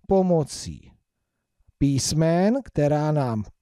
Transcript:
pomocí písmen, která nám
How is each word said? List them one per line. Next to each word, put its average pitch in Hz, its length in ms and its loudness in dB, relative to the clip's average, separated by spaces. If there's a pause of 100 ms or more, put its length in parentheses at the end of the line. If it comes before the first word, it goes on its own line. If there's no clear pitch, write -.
pomocí 175 840 -2 (840)
písmen, 165 880 0
která 151 480 0
nám 120 320 -2 (180)